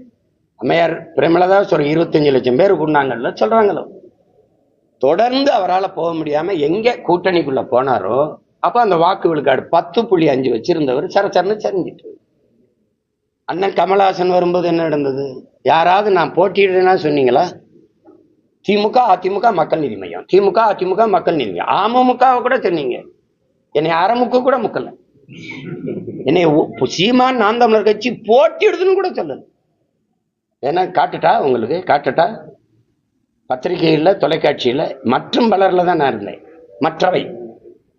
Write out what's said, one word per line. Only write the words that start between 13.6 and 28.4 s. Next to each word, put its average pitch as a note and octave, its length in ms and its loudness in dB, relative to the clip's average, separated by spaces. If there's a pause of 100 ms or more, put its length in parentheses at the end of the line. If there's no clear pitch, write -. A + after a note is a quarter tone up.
கமலஹாசன் F#3 560 2
வரும்போது F3+ 380 2
என்ன E3 160 0
நடந்தது? C#3 680 -4 (140)
யாராவது F3 480 2
"நான் E3 240 0
போட்டியிடுறேன்னா" F#3 680 2
சொன்னீங்களா? C#3+ 420 2 (1200)
திமுக, G#3 300 2 (100)
அதிமுக, F#3+ 440 0
மக்கள் D#3+ 260 -2
நீதி C3 160 -4
மய்யம், F2+ 380 -12
திமுக, F#3+ 360 2
அதிமுக, F#3 400 0
மக்கள் F3 260 0
நீதி A#2 180 -2
மய்யம், F2 100 -8
அமமுகவை B3 760 2
கூட B3 200 -2
சொன்னீங்க. D3 440 -4 (680)
என்னை D#3 200 0
அறமுக்க A#3 500 0
கூட B3+ 180 2
முக்கல, D#3 340 -6 (1300)
என்னை F3 200 2
ஒ-, D3+ 400 0
சீமான் B3+ 520 2
நாம் A3+ 220 0
தமிழர் A3 260 4
கட்சி G#3+ 260 0
போட்டியிடுதுன்னு E4 800 2